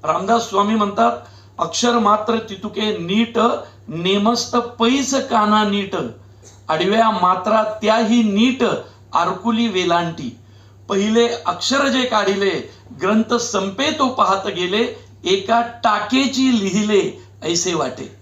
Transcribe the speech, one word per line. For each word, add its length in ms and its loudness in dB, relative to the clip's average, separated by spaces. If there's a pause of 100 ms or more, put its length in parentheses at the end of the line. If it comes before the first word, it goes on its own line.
रामदास 460 0
स्वामी 260 2
म्हणतात, 420 2 (420)
"अक्षर 400 0
मात्र 380 2
तितुके 600 -4
नीट, 420 0 (480)
नेमस्त 680 0
पैस 580 0
काना 500 2
नीट, 320 -2 (760)
आडव्या 400 2
मात्रा 540 2
त्याही 600 2
नीट, 400 2 (500)
आरकुली 540 0
वेलांटी." 720 -2 (520)
"पहिले 380 2
अक्षर 600 -2
जे 180 0
काढिले, 680 0 (300)
ग्रंथ 320 2
संपे 580 -2
तो 180 0
पाहत 380 0
गेले, 600 -4 (160)
एका 380 2
टाकेची 1000 0
लिहिले 640 0 (200)
ऐसे 300 -2
वाटे." 480 -6